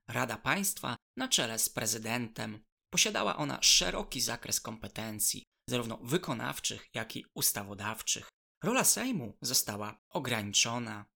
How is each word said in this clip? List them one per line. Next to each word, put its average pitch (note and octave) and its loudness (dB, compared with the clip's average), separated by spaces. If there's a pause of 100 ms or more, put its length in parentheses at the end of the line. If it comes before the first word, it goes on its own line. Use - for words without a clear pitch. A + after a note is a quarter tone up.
Rada A#2 0
Państwa C3 0 (200)
na C4 -4
czele A2+ 2
z - 2
prezydentem. A2+ -2 (280)
Posiadała G#3 4
ona C#3+ -2
szeroki - 4
zakres A#2 -2
kompetencji, A2 -4 (260)
zarówno A#2+ -2
wykonawczych, B2 -2
jak A2 -6
i - -8 (100)
ustawodawczych. G#2 -2 (340)
Rola A3+ 2
Sejmu G3 2
została G#2 -2 (100)
ograniczona. A2+ 0 (140)